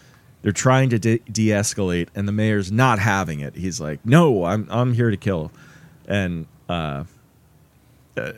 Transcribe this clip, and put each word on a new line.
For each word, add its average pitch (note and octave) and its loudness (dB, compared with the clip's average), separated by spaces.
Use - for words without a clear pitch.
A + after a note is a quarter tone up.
they're G2+ 0
trying C3 2
to A#2 2
de-, A2+ 2
de-escalate, G2+ 0
and G2+ -4
the G2+ -2
mayor's G#2+ 0
not A#2 4
having F#2+ 0
it. C#2+ -10
He's F2+ -6
like, D2+ -8
"No, A#2+ 4
I'm, G2+ -2
I'm A#2+ 0
here A#2 2
to G2+ 0
kill." E2+ -4
And, F2+ -2
uh, D#2 -6
uh, - -8